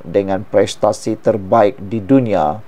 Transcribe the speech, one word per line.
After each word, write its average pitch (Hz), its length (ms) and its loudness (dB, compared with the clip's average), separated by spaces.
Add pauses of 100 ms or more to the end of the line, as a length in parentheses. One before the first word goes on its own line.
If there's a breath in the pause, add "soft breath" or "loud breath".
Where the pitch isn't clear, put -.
dengan 98 400 -2
prestasi 107 720 0
terbaik 104 640 0
di 101 160 -6
dunia 101 680 0